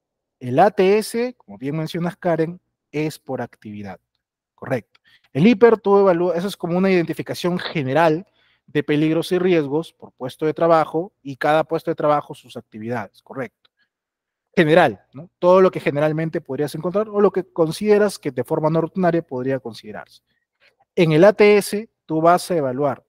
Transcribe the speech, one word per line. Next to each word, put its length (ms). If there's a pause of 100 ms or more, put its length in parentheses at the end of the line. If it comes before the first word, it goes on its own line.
(400)
El 180
A 120
T 260
S, 400
como 220
bien 180
mencionas, 400
Karen, 420 (320)
es 280
por 240
actividad. 580 (540)
Correcto. 460 (320)
El 140
hiper, 320
tú 200
evalúas, 400
eso 100
es 80
como 200
una 140
identificación 680
general 680 (400)
de 160
peligros 480
y 80
riesgos 540
por 200
puesto 340
de 80
trabajo 580 (100)
y 140
cada 280
puesto 260
de 40
trabajo 400
sus 220
actividades, 680
correcto. 480 (840)
General, 560
¿no? 260
Todo 220
lo 100
que 100
generalmente 600
podrías 340
encontrar 340
o 120
lo 100
que 140
consideras 760
que 140
de 100
forma 280
no 100
rutinaria 420
podría 380
considerarse. 640 (720)
En 160
el 120
A 100
T 220
S, 320 (180)
tú 140
vas 300
a 60
evaluar 520